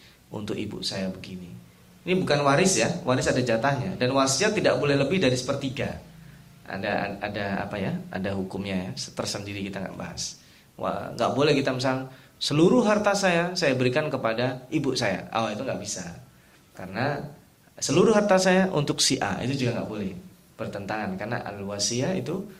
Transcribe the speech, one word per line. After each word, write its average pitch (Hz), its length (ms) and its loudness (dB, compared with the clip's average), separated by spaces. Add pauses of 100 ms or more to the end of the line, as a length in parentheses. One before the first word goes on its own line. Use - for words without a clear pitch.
(320)
untuk 107 240 -8
ibu - 240 -8
saya 95 320 -4
begini." 90 560 -14 (400)
Ini 185 160 2
bukan 143 240 2
waris, 180 320 4
ya, 123 80 4 (160)
waris 131 240 2
ada 127 160 2
jatahnya. 113 560 0
Dan 127 160 2
wasiat 170 400 2
tidak 131 240 4
boleh 143 160 4
lebih 160 240 2
dari 127 160 4
sepertiga. 123 560 -4 (720)
Ada, 98 560 -2
ada 101 480 -4
apa, 104 80 -6
ya? 104 160 -2 (160)
Ada 95 240 -4
hukumnya, 95 480 -4
ya, 101 120 -4 (200)
tersendiri, 101 560 -6
kita 95 160 -6
nggak 87 160 -8
bahas. 85 400 -10 (400)
Wah, 95 320 -4
nggak 113 240 0
boleh 147 160 4
kita 131 240 2
misal, 131 320 -2 (320)
"Seluruh 202 480 6
harta 208 240 4
saya, 180 480 2
saya 139 160 4
berikan 127 320 2
kepada 127 640 -2
ibu 143 240 0
saya." 92 400 0
Oh, 110 160 0
itu 104 160 -6
nggak 92 160 -4
bisa. 87 400 -10 (480)
Karena 127 560 -4 (480)
seluruh 196 400 4
harta 202 240 6
saya 185 320 4
untuk 147 320 0
si - 160 2
A, 95 240 -2
itu 127 240 -2
juga 101 160 -2
nggak 85 80 -6
boleh. 101 200 -6 (440)
Bertentangan, 98 640 -6
karena 110 240 -4
al-wasiyah 104 720 -2
itu 160 320 -6 (120)